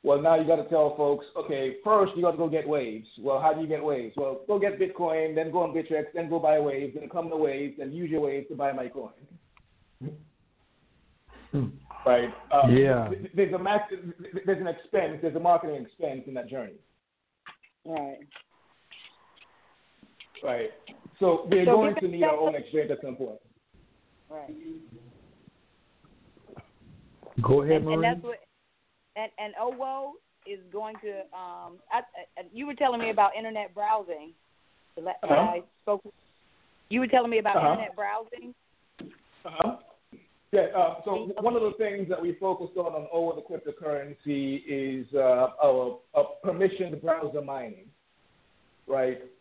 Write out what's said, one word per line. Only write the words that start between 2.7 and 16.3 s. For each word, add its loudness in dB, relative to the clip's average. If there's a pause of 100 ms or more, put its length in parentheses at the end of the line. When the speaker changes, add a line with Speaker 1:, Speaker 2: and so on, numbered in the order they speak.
Speaker 1:
Well, 0
how 4
do -4
you -4
get -2
Waves? -4
Well, -4
go 0
get 0
Bitcoin, 0
then -2
go 2
on -2
Bittrex, -2
then -6
go 0
buy 4
Waves, -2
then -10
come -6
to -4
Waves, -2
and -8
use -6
your 0
Waves -4
to -10
buy -2
my -6
coin. -12 (2500)
Speaker 2:
Hmm. 0 (400)
Speaker 1:
Right. 4 (180)
Um, 8
Speaker 2:
Yeah. 6
Speaker 1:
th-, -8
there's 2
a -2
max-, 0
th-, -12
there's 0
an -6
expense, -2
there's -2
a -2
marketing 2
expense -8
in -14